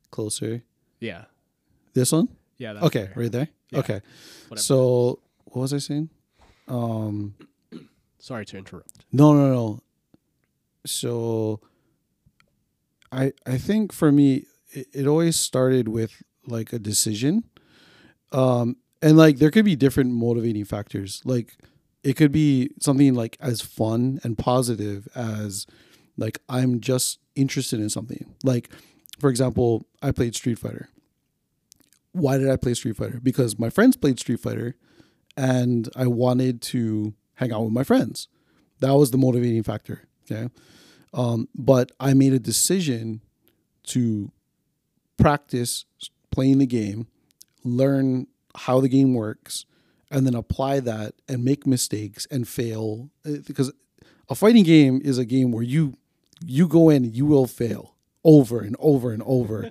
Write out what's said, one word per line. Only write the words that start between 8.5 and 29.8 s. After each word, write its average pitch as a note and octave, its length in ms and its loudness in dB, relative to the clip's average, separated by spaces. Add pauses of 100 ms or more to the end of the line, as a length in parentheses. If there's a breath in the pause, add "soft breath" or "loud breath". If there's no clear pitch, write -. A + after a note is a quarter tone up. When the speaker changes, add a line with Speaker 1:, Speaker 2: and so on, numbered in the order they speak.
Speaker 2:
interrupt. - 540 -20
Speaker 1:
No, D3 220 8
no, C#3+ 200 4
no. A2 260 -4 (1040)
So, A2+ 760 -4 (1500)
I, C3+ 220 -4 (120)
I C3 120 -4
think G3+ 340 -2
for D#3 200 2
me, C#3+ 340 4 (260)
it, C3+ 220 -16
it C3+ 140 -4
always D#3+ 280 2
started C3 520 0
with, A2+ 340 -6 (240)
like, A2+ 280 -10
a A#2+ 60 -6
decision. A2 640 -2 (880 soft breath)
Um, B2+ 460 0 (240)
and, D#3 160 8
like, D#3 220 8
there D3+ 120 6
could A3 140 4
be F#3+ 100 2
different C3 360 2
motivating A#2 540 -2
factors. G2+ 600 -10
Like, B2+ 320 -4 (460 soft breath)
it C3+ 120 0
could D3+ 160 4
be C#3+ 380 2 (100)
something, C#3 360 4
like, A2+ 240 -6
as A#2 220 -4
fun A#2 640 -2
and A#2 140 -6
positive G#2+ 800 -2
as, G#2+ 500 -8 (520 soft breath)
like, A2 300 -6
I'm B2+ 340 -2
just - 380 -2 (160)
interested C3+ 440 -2
in G#2 100 -4
something. - 540 -12
Like, B2+ 260 -2 (500 soft breath)
for C#3+ 100 2
example, A#2+ 580 0 (160)